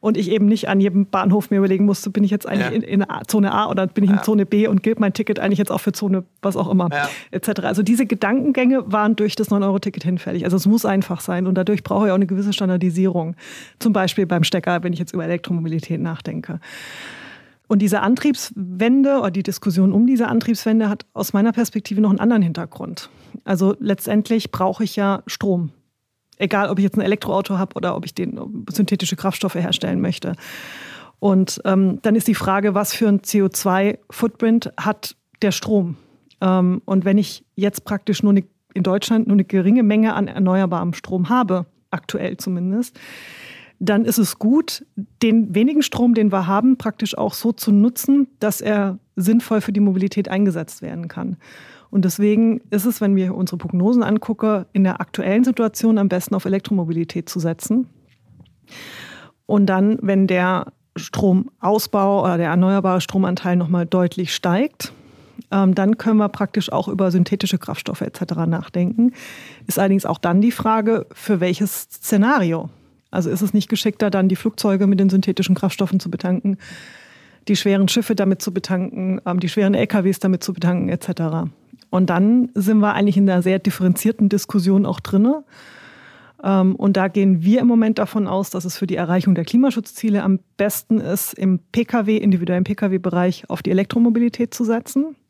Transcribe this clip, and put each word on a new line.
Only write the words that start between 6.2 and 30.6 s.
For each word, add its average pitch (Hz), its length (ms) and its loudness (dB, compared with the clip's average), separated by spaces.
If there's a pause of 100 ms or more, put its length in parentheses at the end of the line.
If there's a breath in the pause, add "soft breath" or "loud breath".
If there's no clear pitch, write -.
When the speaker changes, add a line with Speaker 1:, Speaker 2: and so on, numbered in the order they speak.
Speaker 1:
was 196 160 -2
auch 175 120 -2
immer, 185 220 2
Speaker 2:
Ja. 143 160 -2 (220 loud breath)
Speaker 1:
et - 160 -6
cetera. - 220 -2
Also 208 140 0
diese 226 220 2
Gedankengänge 247 760 0 (100)
waren 214 240 2
durch 214 180 0
das - 140 -2
neun-Euro-Ticket 196 540 0
hinfällig. 175 420 -4
Also 180 140 2
es 165 80 0
muss 214 180 4
einfach 190 360 0
sein 180 260 -4
und 185 80 0
dadurch 185 300 0
brauche 202 220 0
ich 202 40 2
auch 185 60 2
eine 196 100 2
gewisse 196 260 -2
Standardisierung. 180 840 0 (440 loud breath)
Zum 220 160 2
Beispiel 190 320 0
beim 165 180 2
Stecker, 175 380 -2
wenn 180 100 -4
ich 165 60 -6
jetzt 165 160 -8
über 170 100 -4
Elektromobilität 165 800 -4
nachdenke. 160 580 -8 (1080 loud breath)
Und 214 140 2
diese 202 220 2
Antriebswende 247 1160 0
oder 196 100 -2
die 185 120 -4
Diskussion 190 500 0
um 214 140 4
diese 240 220 2
Antriebswende 226 640 0
hat - 240 -6
aus - 180 -6
meiner 214 200 4
Perspektive 214 500 -2
noch 208 80 4
einen 196 100 2
anderen 226 220 4
Hintergrund. 170 680 -6 (360 loud breath)
Also 190 340 2
letztendlich 214 720 -2
brauche 190 340 -2
ich - 120 -6
ja 196 300 0
Strom. 175 440 -2 (680)
Egal, 202 320 0
ob 196 120 -2
ich - 20 4
jetzt 196 140 2
ein 214 40 2
Elektroauto 196 580 -2
habe 185 180 -4
oder - 200 -4
ob - 80 -8
ich 156 80 -12
den, - 560 -8
synthetische 190 460 -2
Kraftstoffe - 400 -4
herstellen 185 460 -4
möchte. - 340 -4 (840 loud breath)